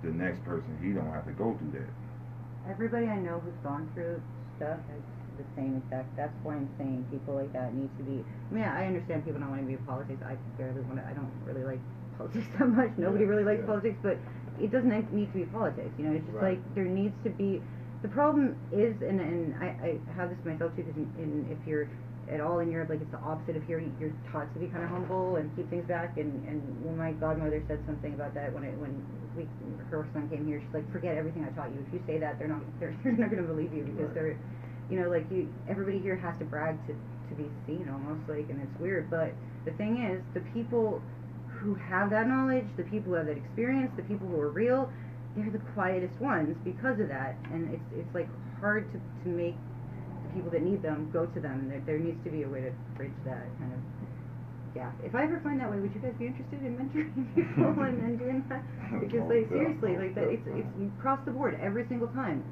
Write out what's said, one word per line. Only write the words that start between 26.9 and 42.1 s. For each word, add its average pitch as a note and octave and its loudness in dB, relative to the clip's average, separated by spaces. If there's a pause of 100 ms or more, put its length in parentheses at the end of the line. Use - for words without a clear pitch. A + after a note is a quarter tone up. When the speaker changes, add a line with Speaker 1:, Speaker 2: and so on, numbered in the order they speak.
Speaker 2:
my D#3+ 0
godmother D#3 2
said D3+ 0
something D3+ -2
about C#3+ -4
that C#3+ -2
when C#3+ -4
it, C#3 -4
when C#3 -4 (300)
we, D#3+ -4 (460)
her D#3 -2
son D3+ -2
came D3+ -2
here, D3 0
she's - -8
like, D3+ -2
"Forget E3+ 0
everything D#3 0
I C#3+ -2
taught C#3 -4
you. C#3 -4
If - -6
you F3 -2
say D#3 2
that, D3 -2
they're D3+ -2
not, D3+ 0 (180)
they're, E3 -4
<laughs> - -10
they're C4+ 6
not A3+ 4
gonna F#3 2
believe D#3+ 0
you," D3 -2
because D3+ -2
Speaker 3:
Right. D#3+ -2
Speaker 2:
they're, D#3+ 0 (520)
you F#3 2
know, F3 4
like, E3 2
you, F#3 0 (140)
everybody G3 0
here F#3 0
has F3 -2
to D#3 -4
brag D#3 0 (100)
to, D3+ -4
to - -8
be D3 -4 (180)
seen D#3+ -2
almost, D3 -4
like, D3 -2
and C#3 -4
it's C3+ -8
weird, E3+ 0
but D#3+ 2 (320)
the E3 -2
thing G#3+ 2
is, F#3 0 (100)
the F#3 0 (120)
people A3+ 2 (480)
who G3+ 0
have F#3 2
that A3 6